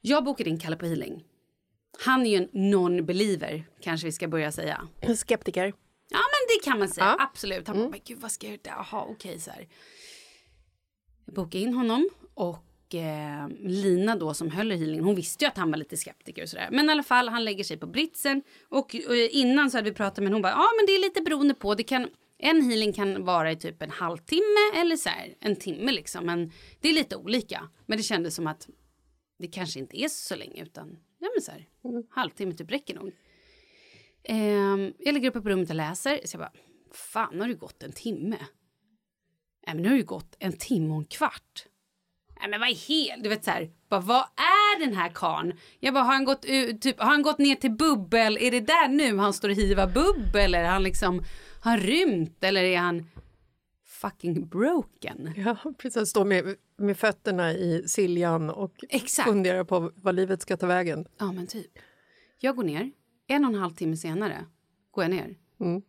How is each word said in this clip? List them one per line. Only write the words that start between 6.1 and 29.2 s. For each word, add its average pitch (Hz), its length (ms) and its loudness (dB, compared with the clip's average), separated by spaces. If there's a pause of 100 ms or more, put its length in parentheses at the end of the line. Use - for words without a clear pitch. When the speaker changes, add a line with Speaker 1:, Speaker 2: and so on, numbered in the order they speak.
Speaker 1:
men 508 400 4
det 440 120 -2
kan 233 100 4
man 190 80 2
säga. 190 180 0 (140)
Speaker 2:
Ja. 277 120 2
Speaker 1:
Absolut. 185 360 -6
Han 202 100 -2
Speaker 2:
Mm. 247 140 0
Speaker 1:
bara, 294 140 -14
"Gud, 233 140 -16
vad 220 120 -10
ska - 160 -8
jag 208 180 -12
göra?" - 260 -12
Jaha, 208 180 -6
okej, 175 300 -12
så 160 120 -14
här. - 160 -18 (1600)
Jag - 100 -16
bokade 185 280 -6
in 247 100 -2
honom 254 360 2 (240)
och, 175 600 -8
eh, 151 520 -8 (120)
Lina 196 560 2
då 156 180 -4
som 160 180 -4
höll 214 200 -2
i 185 60 -2
healingen, 156 280 -2
hon 202 100 4
visste 175 300 -4
ju - 20 2
att 247 100 -2
han 165 140 2
var 151 60 -2
lite 151 200 -8
skeptiker - 460 -12
och 165 60 -10
sådär. 175 220 -8
Men 294 180 2
i - 20 4
alla 294 120 2
fall, 247 260 2
han 233 160 -2
lägger 202 180 -4
sig 156 140 -6
på 175 100 -12
britsen 277 540 -2 (280)
och, - 260 -2
eh, 240 420 0
innan 269 340 4
så 254 60 -2
hade 214 120 0
vi 208 60 -6
pratat 196 280 -2
med 196 100 2
hon 220 80 2
bara, 185 100 2
"Ja, 285 140 4 (120)
men 415 80 6
det 381 60 4
är 381 100 6
lite 381 200 0
beroende 285 320 2
på. 202 220 0
Det 220 80 -4
kan, 254 240 -2 (300)
en 320 240 4
healing 220 320 2
kan 196 320 -2
vara 165 260 2
i 160 40 -2
typ 165 260 -10
en - 100 -10
halvtimme 415 840 2
eller 330 200 2
så 294 140 -4
här, - 300 -8
en 208 160 0
timme 196 360 -4
liksom. 170 340 -6
Men 170 260 -2 (300)
det 311 80 2
är 330 40 4
lite 285 220 0
olika." 202 540 -6 (160)
Men 220 120 -2
det 214 60 -4
kändes 170 320 -2
som 160 120 -4
att 156 200 -8 (720)